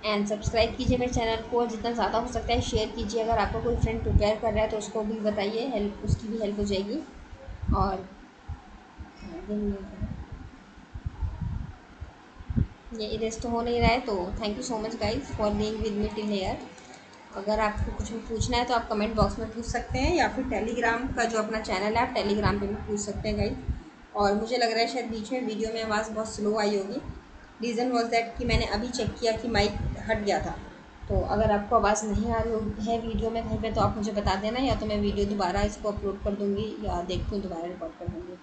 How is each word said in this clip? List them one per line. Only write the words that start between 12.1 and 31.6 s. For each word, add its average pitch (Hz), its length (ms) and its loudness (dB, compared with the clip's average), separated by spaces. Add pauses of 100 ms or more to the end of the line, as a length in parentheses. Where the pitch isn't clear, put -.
ये 220 120 -4
इरेज 220 360 -2
तो 247 60 -2
हो 233 140 2
नहीं 240 180 2
रहा 233 100 8
है, 240 100 4
तो 247 120 -2 (240)
thank 208 220 -2
you - 60 -6
so 240 120 -2
much 220 220 -4
guys 226 400 -2
for 214 160 2
being 214 240 0
with 214 180 0
me 208 140 0
till 214 200 -4
here। 196 240 0 (840)
अगर 208 240 0
आपको 214 360 0
कुछ 208 160 -4
भी 226 60 -4 (100)
पूछना 226 280 0
है, 247 80 4
तो 247 100 0
आप 226 140 2
कमेंट 214 280 0
बॉक्स 202 220 4
में 220 120 -4
पूछ 226 140 -6
सकते - 340 -2
हैं, 302 160 4
या 285 140 6
फिर 254 160 -2
Telegram 233 720 0
का 240 80 4
जो 226 140 0
अपना 214 220 0
चैनल 214 360 0
है, 240 100 4
आप - 100 -4
Telegram 202 440 2
पे 202 60 -2
भी 208 80 -2 (120)
पूछ 208 140 -2
सकते 202 280 -4
हैं 208 100 0
गाइस। 220 180 0 (600)
और 202 180 6
मुझे 226 220 0
लग 233 140 4
रहा 226 100 2
है 233 80 6
शायद 226 220 -2
बीच 220 220 -4
में 254 80 0
वीडियो 220 320 -2
में 226 100 -2
आवाज़ 220 300 0
बहुत 214 220 -4
स्लो 208 240 2
आई 208 200 4
होगी। 208 220 -2 (640)
Reason 240 300 2
was 233 200 2
that 226 260 2
कि 247 60 -2
मैंने 220 240 4
अभी 220 220 0
चेक 214 300 -2
किया 226 140 4
कि 226 160 -4
माइक 208 280 4 (300)
हट 214 160 2
गया 180 160 4
था, 165 160 -4 (520)
तो 196 180 4
अगर 214 240 4
आपको 208 260 4